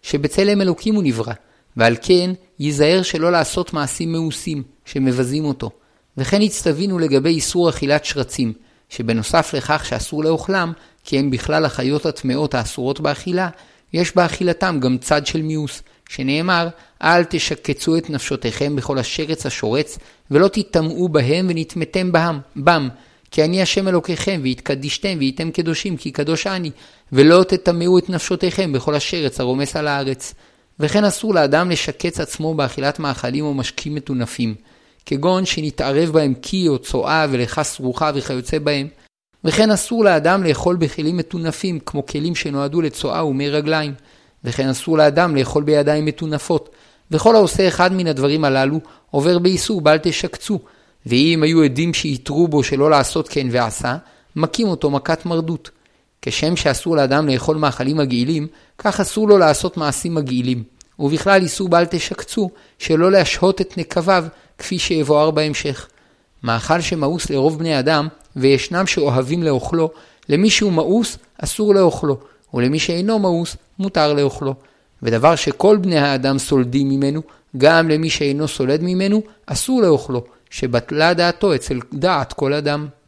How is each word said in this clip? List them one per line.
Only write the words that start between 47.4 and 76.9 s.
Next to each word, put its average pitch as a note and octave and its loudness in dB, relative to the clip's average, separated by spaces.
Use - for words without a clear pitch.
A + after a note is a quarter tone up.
אחד F3+ 2
מן F#3 0
הדברים D3 0
הללו C#3 2
עובר E3 2
באיסור F#3 0
בל D3+ 4
תשקצו, - -4
ואם D3+ 4
היו D#3+ 4
עדים D3+ 2
שיתרו D3+ 0
בו D3 2
שלא C#3 2
לעשות D3 2
כן C3+ -2
ועשה, B2 -2
מכים E3 -2
אותו D3+ 0
מכת D#3+ -2
מרדות. E3 -4
כשם E3 -2
שאסור D#3 0
לאדם C#3+ 2
לאכול C3+ 0
מאכלים C#3+ -2
מגעילים, C#3+ 0
כך G#3 -2
אסור G#3+ 0
לו G3+ 8
לעשות E3 4
מעשים D#3+ -4
מגעילים. B2+ -2
ובכלל F3 2
איסור F#3 -4
בל E3+ 4
תשקצו, - -4
שלא E3+ 4
להשהות F#3+ 2
את F#3 -4
נקביו, F3 0
כפי - -6
שיבואר D3+ 2
בהמשך. D3+ -4
מאכל A#2+ 0
שמאוס D#3 -2
לרוב D3 0
בני D#3+ 0
אדם, D3+ 0
וישנם C#3 2
שאוהבים C#3+ 0
לאוכלו, D#3+ 0
למי F3+ 4
שהוא G3+ 2
מאוס, E3+ 0
אסור G#3 -2
לאוכלו, D#3+ 2
ולמי B2+ 0
שאינו F#3 -2
מאוס, F3 0
מותר D#3+ 2
לאוכלו. C#3 0
ודבר A#2+ 4
שכל G3 2
בני F3+ 2
האדם C3+ 2
סולדים C3+ 0
ממנו, C#3 -2